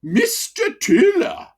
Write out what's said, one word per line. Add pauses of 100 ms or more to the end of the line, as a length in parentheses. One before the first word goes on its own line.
Mister
Taylor